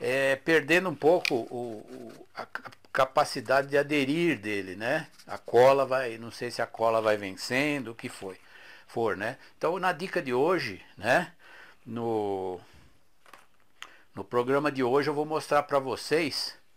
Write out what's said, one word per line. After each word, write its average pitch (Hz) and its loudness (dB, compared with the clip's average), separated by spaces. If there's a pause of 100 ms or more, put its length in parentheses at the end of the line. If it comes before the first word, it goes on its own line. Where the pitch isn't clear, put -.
é, 135 0
perdendo 165 2
um 147 -4
pouco 165 2
o, 120 -6 (120)
o, 123 -16
a 117 -10
ca-, - -12 (200)
capacidade 139 2
de 143 2
aderir 147 2
dele, 98 -6
né? 127 -4 (180)
A 101 -10
cola 135 6
vai, 127 -2
não 117 -14
sei 123 -8
se - -4
a 117 -4
cola 113 2
vai 110 2
vencendo, 123 -4
o - -14
que - -12
foi, 95 -12 (480)
for, 113 -2
né? 107 -6 (200)
Então, 170 -2
na 180 0
dica 180 -6
de 135 -6
hoje, 135 0 (140)
né? 131 2 (540)
No, 104 -4 (1500)
no 98 -10
programa 135 2
de 135 -2
hoje 139 2
eu 151 0
vou 147 -2
mostrar 156 0
pra 143 0
vocês, 135 -4 (180)